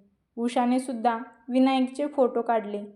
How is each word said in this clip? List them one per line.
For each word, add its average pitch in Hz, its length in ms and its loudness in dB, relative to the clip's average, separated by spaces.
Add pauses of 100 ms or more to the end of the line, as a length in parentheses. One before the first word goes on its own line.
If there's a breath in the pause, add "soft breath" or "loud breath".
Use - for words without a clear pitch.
(360)
उषाने 240 420 2
सुद्धा 233 400 -2 (300)
विनायकचे 262 580 2
फोटो 247 360 0
काढले, 208 420 -2 (120)